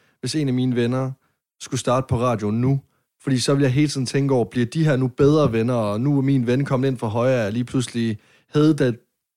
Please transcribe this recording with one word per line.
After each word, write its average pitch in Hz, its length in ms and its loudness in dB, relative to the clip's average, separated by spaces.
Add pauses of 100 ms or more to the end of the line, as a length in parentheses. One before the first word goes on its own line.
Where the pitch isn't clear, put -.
(200)
hvis 131 160 -6
en 151 120 -2
af 131 60 -2
mine 127 220 0
venner 127 360 -2 (500)
skulle - 180 -6
starte 127 300 0
på 123 100 0
radio 110 320 -2
nu, 127 280 0 (440)
fordi 127 160 0
så 143 140 0
vil 139 80 2
jeg 135 120 2
hele 151 140 2
tiden 135 180 -4
tænke 139 280 0
over, 123 120 2
bliver 123 200 -2
de 160 200 -2
her 151 100 2
nu 131 120 0
bedre 143 440 4
venner, 113 220 0
og 107 280 -2
nu 143 160 0
er 135 40 2
min 135 260 2
ven 131 180 2
kommet 135 220 0
ind 131 100 -2
fra 117 100 -4
højre, 120 380 0
og 98 80 -2
lige 120 120 -2
pludselig 117 520 -4 (360)
havde 151 200 4
den, 131 220 0 (420)